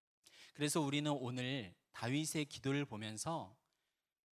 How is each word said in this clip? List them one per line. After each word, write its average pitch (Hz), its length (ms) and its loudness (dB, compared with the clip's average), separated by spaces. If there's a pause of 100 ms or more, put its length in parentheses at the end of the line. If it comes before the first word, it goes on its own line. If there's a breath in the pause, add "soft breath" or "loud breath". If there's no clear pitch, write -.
(540 loud breath)
그래서 147 280 2
우리는 147 300 2
오늘 123 640 -2 (160)
다윗의 147 540 0
기도를 139 400 0
보면서 110 720 -4 (760)